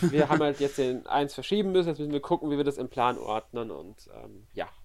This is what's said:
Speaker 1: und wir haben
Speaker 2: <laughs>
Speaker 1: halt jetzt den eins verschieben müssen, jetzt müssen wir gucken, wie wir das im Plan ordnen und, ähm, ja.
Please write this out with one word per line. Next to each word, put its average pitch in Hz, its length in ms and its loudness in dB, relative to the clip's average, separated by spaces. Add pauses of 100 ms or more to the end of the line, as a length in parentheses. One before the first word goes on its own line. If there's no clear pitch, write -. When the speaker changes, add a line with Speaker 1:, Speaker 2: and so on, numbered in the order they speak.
Speaker 1:
und 175 80 4
wir 147 180 4
haben 151 120 4
Speaker 2:
<laughs> - 20 4
Speaker 1:
halt 143 160 0
jetzt 139 200 -2
den 127 280 -2
eins 143 280 0
verschieben 196 360 0
müssen, 180 200 4
jetzt 143 100 -4
müssen 147 120 -4
wir 143 80 0
gucken, 156 300 0
wie 147 60 2
wir 143 80 2
das 139 140 0
im 127 100 -4
Plan 123 300 2
ordnen 113 520 -6
und, 85 420 -14
ähm, 107 420 -20
ja. 156 140 -6 (160)